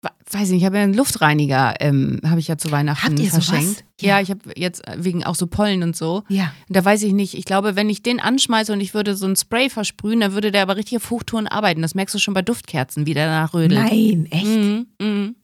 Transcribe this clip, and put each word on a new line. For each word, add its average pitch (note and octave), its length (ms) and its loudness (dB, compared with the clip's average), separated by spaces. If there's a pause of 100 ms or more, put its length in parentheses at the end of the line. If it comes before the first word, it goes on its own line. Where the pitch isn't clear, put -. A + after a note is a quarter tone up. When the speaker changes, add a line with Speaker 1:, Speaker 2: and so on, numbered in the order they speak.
Speaker 1:
we-, - 60 -6 (220)
weiß G3+ 160 0
ich F#3 60 2
nicht, F3+ 80 4
ich F#3 40 4
hab F#3+ 80 2
ja G#3 80 2
einen G3 140 4
Luftreiniger, D3 840 2
ähm, C#3 480 2
hab E3 120 4
ich D3+ 80 -4
ja D#3+ 100 -2
zu D3+ 140 -4
Weihnachten D3 380 0
Speaker 2:
Habt D3 100 2
ihr F3+ 100 2
sowas? E3+ 200 2
Speaker 1:
verschenkt. F3+ 340 0 (180)
Speaker 2:
Ja. G3 160 4
Speaker 1:
Ja, G3+ 40 4
ich F#3+ 100 -4
hab F#3+ 60 -4 (200)
jetzt F3 240 -6 (160)
wegen F3 260 -2
auch E3+ 120 -4
so F3+ 100 -2
Pollen G3 380 0
und E3+ 120 0
so. E3+ 340 -4
Speaker 2:
Ja. F#3+ 240 0 (140)
Speaker 1:
Und F#3 100 -4
da F3+ 60 4
weiß G#3 200 4
ich G3+ 100 2
nicht, G3 220 0
ich D3+ 100 -10
glaube, G3 300 0
wenn G#3 160 0
ich G3+ 100 -6
den A#3+ 180 -2
anschmeiße A3 540 0
und G3+ 80 -2
ich F#3+ 140 -6
würde G#3 200 0
so F#3+ 120 -4
ein F#3+ 80 0
Spray B3 340 0
versprühen, G#3+ 520 -4
dann G3 120 0
würde G#3 180 0
der G3 120 2
aber F#3+ 140 0
richtig A3 200 -4
auf - 140 -6
Hochtouren A3+ 360 -4
arbeiten. F3 360 0
Das D#3+ 100 -2
merkst F#3+ 220 -4
du G3+ 40 -2
schon G3+ 140 -2
bei F#3+ 80 0
Duftkerzen, D#3+ 640 -4
wie D#3 80 -2
der D3+ 140 0
danach D#3+ 260 0
rödelt. F3+ 280 4
Speaker 2:
Nein, G#3+ 500 2
echt? F3+ 140 0
Speaker 1:
Mhm, G#3+ 420 0 (120)
mhm. G3+ 440 -4